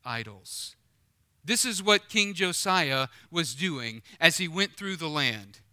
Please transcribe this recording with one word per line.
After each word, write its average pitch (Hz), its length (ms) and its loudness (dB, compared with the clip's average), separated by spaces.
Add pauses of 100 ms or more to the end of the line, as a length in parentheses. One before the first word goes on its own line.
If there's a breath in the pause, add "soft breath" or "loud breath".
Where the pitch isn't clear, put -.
idols. 107 720 -8 (680)
This 202 200 0
is 208 180 -4
what 202 260 4
King 202 260 0
Josiah 165 720 2 (220 loud breath)
was 160 240 -2
doing 131 480 -4 (180 loud breath)
as 165 180 6
he 175 100 -2
went 190 280 -2
through 190 200 -6
the 160 120 -6
land. 117 520 -2 (120)